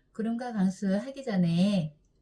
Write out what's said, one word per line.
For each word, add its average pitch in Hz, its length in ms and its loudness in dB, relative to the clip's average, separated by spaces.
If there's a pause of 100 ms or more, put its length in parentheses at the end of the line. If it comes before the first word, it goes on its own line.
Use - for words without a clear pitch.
(140)
구름과 233 400 -6
강수 190 440 0
하기 269 260 -8
전에 180 720 2 (260)